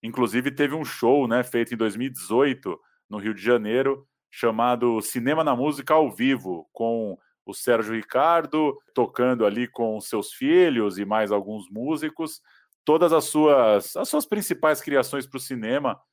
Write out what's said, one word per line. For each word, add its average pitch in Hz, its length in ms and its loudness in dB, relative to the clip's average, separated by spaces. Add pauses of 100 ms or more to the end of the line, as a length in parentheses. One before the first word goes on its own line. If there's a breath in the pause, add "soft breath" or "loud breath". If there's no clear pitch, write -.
Inclusive, 123 480 -2
teve 139 220 0
um 156 100 -6
show, 127 420 2
né, 117 160 0
feito 120 320 -2
em - 20 -10
dois 107 200 -2
mil 123 100 -4
e 131 60 -8
dezoito, 127 680 -2 (320)
no 104 80 -10
Rio 107 160 -4
de 92 80 -14
Janeiro, 123 640 0 (240)
chamado 117 680 0
Cinema 131 420 -2
na 143 140 0
Música 139 380 -2
ao 156 140 4
Vivo, 110 640 -4
com 113 460 -4 (260)
o 104 80 -14
Sérgio 113 400 0
Ricardo 151 840 0 (180)
tocando 123 500 0
ali 110 220 0
com 110 340 -4
seus 104 320 -6
filhos 135 640 2
e 101 80 -4
mais 107 280 0
alguns 101 360 -4
músicos. 151 720 -8 (440 soft breath)
Todas 156 280 4
as 160 120 4
suas, 131 720 4
as - 120 -4
suas 302 180 -2
principais 160 540 -2
criações 135 460 -2
pro 135 140 -12
cinema 127 600 -4 (120)